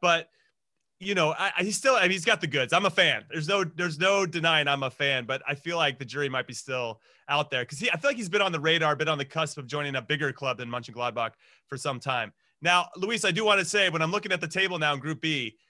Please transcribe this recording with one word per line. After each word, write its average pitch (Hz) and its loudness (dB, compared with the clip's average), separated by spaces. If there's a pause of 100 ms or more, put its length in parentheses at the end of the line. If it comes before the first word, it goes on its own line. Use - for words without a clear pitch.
but, 170 2 (720)
you 196 -4
know, 160 2
I, 190 0
I, 180 0
he's 208 -2
still, 269 4
I 196 4
mean, 180 4
he's 175 -4
got 220 4
the 170 -4
goods. 139 0
I'm 196 4
a 180 4
fan. 147 4
There's 156 -4
no, 196 2
there's 156 -4
no 196 4
denying 160 2
I'm 139 2
a 127 -2
fan, 135 0
but 131 -4
I 143 -4
feel 170 -6
like 143 2
the 139 -10
jury 139 -4
might 131 -4
be 120 -14
still 123 -6 (280)
out 147 0
there 127 -2
'cause 135 -12
he, 233 -2
I 170 -2
feel 277 0
like 262 -4
he's 208 -8
been 202 0
on 190 2
the 156 -4
radar, 160 2
been 151 -2
on 156 0
the 139 -4
cusp 151 -6
of 131 -14
joining 143 -4
a 123 -2
bigger 143 -2
club 131 -4
than 120 -10
Mönchengladbach 120 -4 (340)
for 139 -10
some 131 -4
time. 117 -4 (300)
Now, 175 4
Luis, 208 -2
I 185 2
do 214 -2
wanna 196 4
say, 196 2
when 160 -2
I'm 160 0
looking 202 -2
at 175 -2
the 165 -6
table 185 -2
now 151 2
in 135 -6
Group 151 -6
B, 139 -2 (140)